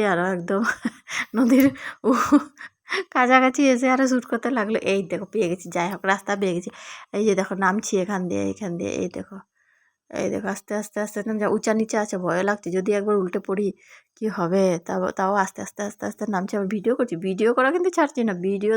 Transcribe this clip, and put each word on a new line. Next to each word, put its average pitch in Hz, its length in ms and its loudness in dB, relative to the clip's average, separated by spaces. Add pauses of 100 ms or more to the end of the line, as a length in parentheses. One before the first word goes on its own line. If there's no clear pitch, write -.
আর 180 200 2
একদম 190 360 -2
<laughs> - 400 -4 (320)
নদীর 254 320 6 (340)
উ-, 254 400 4 (720)
কাছাকাছি 262 580 4
এসে 254 200 4
আরও 262 180 4
শ্যুট 247 200 2
করতে 233 240 -4
লাগলো। 220 340 0
এই 196 200 2
দেখো 185 240 -6
পেয়ে - 200 0
গেছি, 180 220 -4
যাই 170 200 -2
হোক 180 140 -8
রাস্তা 196 320 0
পেয়ে 196 180 0
গেছি। 175 160 -6 (420)
এই 202 120 -2
যে 214 100 4
দেখো 190 220 -2
নামছি 196 400 0
এখান 190 280 -2
দিয়ে, 196 240 -2
এখান 190 260 -6
দিয়ে, 185 200 -6
এই 180 160 -4
দেখো, - 260 -12 (760)
এই - 200 -4
দেখো 196 180 -4
আস্তে 202 260 -8
আস্তে 208 260 -6
আস্তে 208 220 -6
নামছি। 214 260 -4
উঁচা 214 260 0
নিচে 220 240 0
আছে, 208 200 -4
ভয় 175 260 0
লাগছে, 208 260 -2
যদি 185 220 0
একবার 208 240 0
উল্টে 185 240 0
পড়ি 202 260 -2 (460)
কি - 160 -6
হবে। 190 360 2 (180)
তাও, 185 180 -4 (120)
তাও 190 240 0
আস্তে 190 260 -2
আস্তে - 200 -12
আস্তে 208 240 -8
আস্তে 208 200 -6
নামছি। 196 280 -2
আবার 202 140 -2
ভিডিও 202 260 0
করছি, 247 240 -2
ভিডিও 190 360 0
করা 254 180 2
কিন্তু 359 200 0
ছাড়ছি 294 300 0
না, 214 180 0
ভিডিও 196 360 0